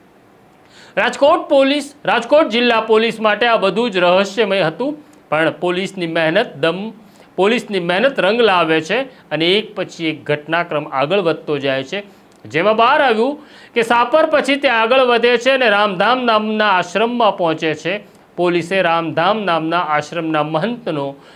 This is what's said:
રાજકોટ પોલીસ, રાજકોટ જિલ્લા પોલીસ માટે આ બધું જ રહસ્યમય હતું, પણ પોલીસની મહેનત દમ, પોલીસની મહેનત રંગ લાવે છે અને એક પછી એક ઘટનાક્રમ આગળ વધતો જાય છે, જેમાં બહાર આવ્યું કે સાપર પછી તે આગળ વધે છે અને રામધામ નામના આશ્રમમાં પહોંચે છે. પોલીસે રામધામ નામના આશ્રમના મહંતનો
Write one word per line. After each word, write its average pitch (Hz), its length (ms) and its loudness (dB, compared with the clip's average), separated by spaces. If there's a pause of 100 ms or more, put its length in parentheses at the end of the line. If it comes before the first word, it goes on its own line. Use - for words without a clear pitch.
(960)
રાજકોટ 277 520 2
પોલીસ, 277 560 0
રાજકોટ 240 440 2
જિલ્લા 233 320 2
પોલીસ 220 400 0
માટે 214 260 0
આ 226 100 2
બધું 196 340 0
જ 185 80 -2
રહસ્યમય 196 640 2
હતું, 240 340 -4 (320)
પણ 156 220 0
પોલીસની 180 560 -6
મહેનત 165 500 0
દમ, 175 360 -4 (440)
પોલીસની 214 440 0
મહેનત 196 400 0
રંગ 208 200 2
લાવે 170 400 2
છે 190 220 -4
અને 160 440 -4
એક 208 280 0
પછી 170 320 -8
એક 147 180 -6
ઘટનાક્રમ 156 680 -4
આગળ 143 260 0
વધતો 160 400 -2
જાય 135 260 -2
છે, 196 180 -8 (440)
જેમાં 175 300 0
બહાર 254 260 2
આવ્યું 254 360 0 (360)
કે 233 80 0
સાપર 240 440 2
પછી 285 300 0
તે 277 120 0
આગળ 233 320 2
વધે 240 360 2
છે 240 140 0
અને 254 200 2
રામધામ 208 540 0
નામના 214 440 0
આશ્રમમાં 208 680 0
પહોંચે 160 380 -2
છે. 175 260 -6 (360)
પોલીસે 175 460 0
રામધામ 165 600 0
નામના 165 360 -2
આશ્રમના 156 640 -2
મહંતનો 156 720 -4 (220)